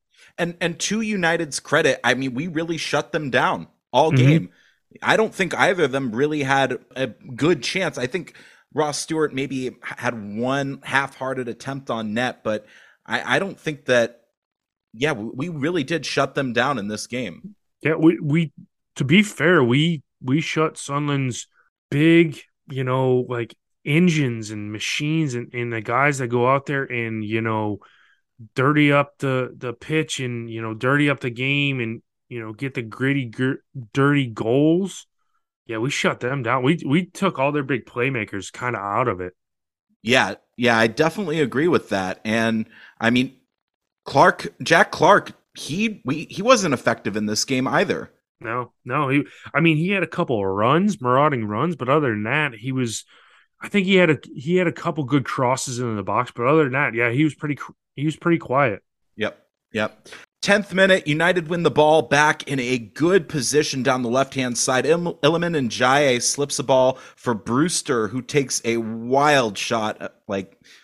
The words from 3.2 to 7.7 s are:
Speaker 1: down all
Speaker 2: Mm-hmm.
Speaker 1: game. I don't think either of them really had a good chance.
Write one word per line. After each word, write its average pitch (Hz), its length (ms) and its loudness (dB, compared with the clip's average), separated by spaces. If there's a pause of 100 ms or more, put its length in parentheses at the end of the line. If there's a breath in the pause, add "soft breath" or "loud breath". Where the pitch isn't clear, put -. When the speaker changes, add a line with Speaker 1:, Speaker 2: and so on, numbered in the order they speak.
Speaker 1:
down 127 380 0 (260)
all 151 180 4
Speaker 2:
Mm-hmm. 131 160 6
Speaker 1:
game. 160 220 4 (520 soft breath)
I 143 160 4
don't 220 160 0
think 175 200 -2
either 160 300 2
of 131 80 2
them 131 220 -2
really 143 300 0
had 135 360 0 (160)
a 131 120 -2
good 131 560 -2
chance. 175 340 -4